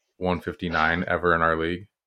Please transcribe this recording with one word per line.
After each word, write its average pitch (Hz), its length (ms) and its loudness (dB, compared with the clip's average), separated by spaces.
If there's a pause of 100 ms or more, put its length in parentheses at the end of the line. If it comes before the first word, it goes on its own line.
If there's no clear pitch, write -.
(180)
one 90 220 -2
fifty-nine 85 680 0
ever 87 260 2
in 82 60 2
our 82 160 2
league? 87 300 -4 (200)